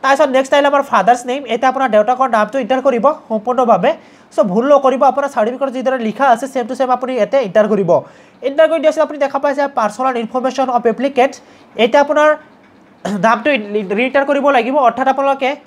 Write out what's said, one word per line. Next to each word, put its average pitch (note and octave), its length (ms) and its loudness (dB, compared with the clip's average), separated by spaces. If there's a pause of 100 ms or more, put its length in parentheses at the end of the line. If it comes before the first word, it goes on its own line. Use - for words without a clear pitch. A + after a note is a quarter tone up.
তাৰপিছত C#4 320 2
নেক্সট C4+ 180 0
আহিলে C#4+ 180 4
আমাৰ C#4 200 2
ফাদাৰ্ছ A#3 380 2
নেম, C4+ 120 -4 (120)
এতিয়া A3+ 180 0
আপোনাৰ C4+ 240 -2
দেউতাকৰ B3 340 2
নামটো G#3+ 300 0
এণ্টাৰ B3+ 280 -2
কৰিব A#3 180 0 (240)
সম্পূৰ্ণভাৱে। A3+ 640 0 (440)
চ' D4+ 160 2
ভুল A3 220 0
নকৰিব, C4+ 280 2 (100)
আপোনাৰ C#4 240 -2
চাৰ্টিফিকেটত B3+ 400 -2
যিদৰে C4 220 -2 (100)
লিখা A#3 260 -2
আছে A3+ 140 -2
ছেম B3 200 -4
টু B3+ 80 -8
ছেম B3+ 220 -2
আপুনি B3+ 160 -6
ইয়াতে A#3+ 240 0 (100)
এণ্টাৰ G#3 240 2
কৰিব। G3 180 0 (580)
এণ্টাৰ D4+ 220 2
কৰি D#4+ 120 -2
দিয়াৰ D4+ 120 2
পিছত D#4 140 0
আপুনি D4+ 120 -10
দেখা C#4 200 -2
পাইছে C#4+ 240 -2 (140)
পাৰ্চনেল B3+ 360 -2 (100)
ইনফৰমেশ্যন B3+ 460 -4
অফ A#3+ 140 -2 (100)
এপ্লিকেণ্ট, C4+ 400 0 (420)
এতিয়া A#3+ 280 2
আপোনাৰ D4+ 260 2 (960)
নামটো A#3 240 2 (500)
ৰিএণ্টাৰ C4 300 0
কৰিব C#4 160 0 (120)
লাগিব, A#3+ 180 -2 (120)
অৰ্থাৎ A#3+ 200 0
আপোনালোকে C4+ 420 -2 (180)